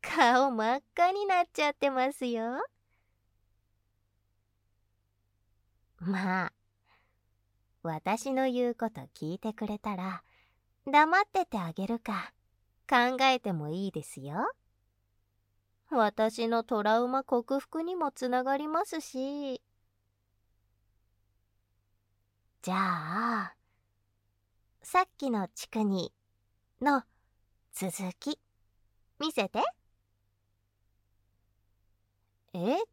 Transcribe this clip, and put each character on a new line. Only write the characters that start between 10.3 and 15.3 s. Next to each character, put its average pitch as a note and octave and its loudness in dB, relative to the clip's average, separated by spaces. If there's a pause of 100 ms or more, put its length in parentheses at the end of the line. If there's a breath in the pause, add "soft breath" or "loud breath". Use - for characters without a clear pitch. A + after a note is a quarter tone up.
黙 D#4 6
っ - 4
て F#4 2
て G#3+ -4
あ E3 -4
げ G3 -4
る A#3 -2
か、 G3 -6 (560)
考 B3 4
え C4 4
て G3 -4
も D3+ -4
い F#3+ -4
い F3+ -4
で D3+ -8
す - -16
よ。 F#3+ -4 (1400)